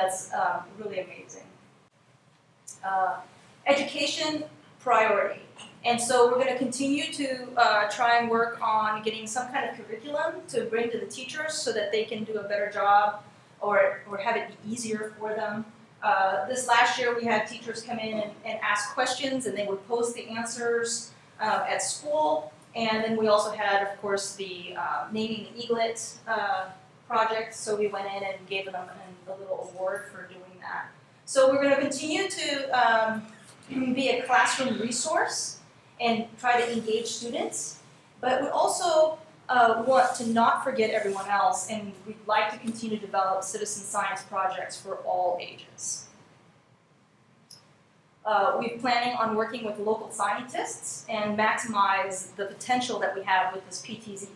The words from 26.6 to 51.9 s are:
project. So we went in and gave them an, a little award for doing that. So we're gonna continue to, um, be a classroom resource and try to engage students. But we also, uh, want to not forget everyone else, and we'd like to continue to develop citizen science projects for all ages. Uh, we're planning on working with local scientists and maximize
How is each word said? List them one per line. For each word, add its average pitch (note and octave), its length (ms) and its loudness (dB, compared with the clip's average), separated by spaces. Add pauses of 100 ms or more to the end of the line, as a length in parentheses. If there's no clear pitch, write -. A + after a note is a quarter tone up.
project. A3 420 0 (100)
So - 40 -6 (140)
we G#3 140 2
went G3+ 180 -4
in G3 160 -4
and F#3+ 60 -6 (100)
gave G3 200 -4
them F#3+ 80 -10
an, F3+ 580 -12
a - 80 -8
little F#3 200 -6 (120)
award F#3+ 280 -2 (120)
for - 80 -16 (140)
doing - 260 -20
that. - 220 -8 (420)
So - 140 0 (120)
we're C#4 120 4
gonna C#4 260 6
continue F4+ 400 -2
to, D#4 180 -4 (360)
um, A3 300 4 (560)
be C4 420 0
a - 180 2
classroom B3 520 2
resource - 800 -2 (420)
and A#3 160 2 (220)
try A#3+ 220 2
to A#3+ 120 2
engage A3 340 0
students. - 720 -6 (400)
But C4 220 2
we C#4+ 60 0
also, D#4 720 4 (300)
uh, A#3 380 6
want B3+ 300 6
to B3 80 -4 (160)
not A#3+ 240 4
forget A3 260 2
everyone G3+ 380 0 (120)
else, F#3 300 2
and G3+ 220 -6 (140)
we'd - 200 -14
like G#3+ 260 2
to A3+ 60 -10
continue A3 400 -4
to G3+ 60 -10
develop F#3+ 380 0
citizen G#3 420 -6
science F#3+ 380 -4
projects - 580 -4
for F#3+ 160 -8 (140)
all F3+ 300 0
ages. - 640 -10 (2250)
Uh, G#3+ 340 4
we're A#3+ 200 -4
planning B3 380 0
on A3 180 0
working A3 300 -2
with G#3 140 -6
local G#3+ 320 -2
scientists - 1000 -4
and G#3+ 300 -2
maximize G3 1000 2